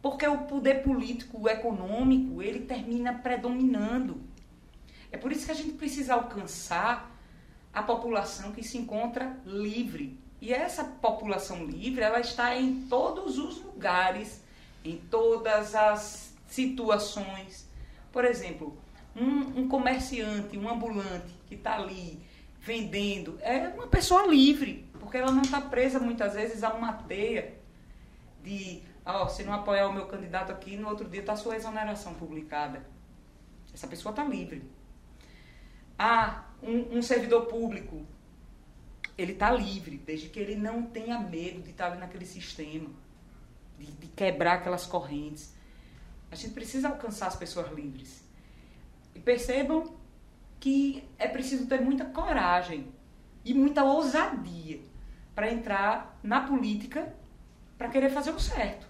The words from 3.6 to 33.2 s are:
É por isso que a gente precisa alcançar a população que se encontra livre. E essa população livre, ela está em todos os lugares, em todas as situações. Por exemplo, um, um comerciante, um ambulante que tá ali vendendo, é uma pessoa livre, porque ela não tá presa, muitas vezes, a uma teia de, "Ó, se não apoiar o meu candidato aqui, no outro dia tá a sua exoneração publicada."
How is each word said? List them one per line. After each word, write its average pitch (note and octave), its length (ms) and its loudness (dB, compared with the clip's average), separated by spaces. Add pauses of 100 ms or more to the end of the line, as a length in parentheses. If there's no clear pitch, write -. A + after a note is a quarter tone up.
É - 60 -10
por C4+ 140 -4
isso - 140 -4
que D#4 60 -4
a D#4 40 -2
gente - 180 -4
precisa C4+ 400 -2
alcançar G3+ 1000 -2 (600)
a G#3+ 100 -2
população A3 680 0
que A#3 120 -10
se - 140 -8
encontra A#3 680 -4
livre. G3 720 -4 (220)
E A#3 140 -2
essa D#4 300 0
população G3+ 840 0
livre, A3+ 380 -2
ela A3 160 6
está A#3+ 360 0
em C4 280 2
todos C#4 560 0
os - 240 -6
lugares, F#3 800 0 (400)
em E3 140 -6
todas A3 760 4
as G#3+ 600 2 (140)
situações. G#3 1200 -2 (440)
Por B3 140 2
exemplo, E3 520 -2 (380)
um, C4 460 2
um C4 80 2
comerciante, A#3 880 0
um G3+ 100 -4
ambulante G3+ 680 -4 (140)
que - 80 -12
tá - 200 -2
ali F#3 460 -8 (380)
vendendo, G3+ 840 -4
é C4+ 280 0
uma A#4+ 180 -10
pessoa F#4+ 400 8
livre, C#4+ 640 8 (100)
porque - 180 -6
ela C4 140 4
não C4+ 120 6
tá C4+ 180 2
presa, B3+ 380 2
muitas A3+ 340 0
vezes, A3 300 -2
a A3 100 2
uma A3+ 200 -2
teia G3+ 640 -4 (880)
de, F#3+ 380 -8 (240)
"Ó, F#3 220 0
se - 160 -6
não G3+ 100 -2
apoiar G3+ 340 4
o G3 60 0
meu G3 140 -4
candidato F#3 440 -4
aqui, G3 240 -10
no G#3+ 140 -6
outro G#3 180 -6
dia A3 160 -8
tá G#3+ 100 -2
a G#3+ 40 -2
sua A3 180 -4
exoneração G#3+ 600 -6
publicada." D3+ 720 -6 (880)